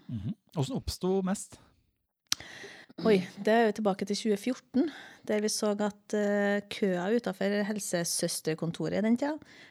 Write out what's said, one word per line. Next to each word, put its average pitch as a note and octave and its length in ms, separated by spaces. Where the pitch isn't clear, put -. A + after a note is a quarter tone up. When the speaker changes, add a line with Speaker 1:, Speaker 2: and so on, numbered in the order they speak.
Speaker 1:
Mhm. A2+ 260
Hvordan D3+ 280
oppsto - 320
mest? - 340
Speaker 2:
Oi, G#3 140
det G#3+ 120
er A#3 140
jo G#3 100
tilbake G3+ 320
til G3+ 80
tjue G#3 240
fjorten, B3+ 460
der G#3+ 140
vi G#3+ 80
så G#3 220
at, G#3 340
eh, G3+ 540
køa F#3 480
utenfor G3+ 480
helsesøsterkontoret E3+ 1300
i G3 80
den A#3 120
tida D4+ 200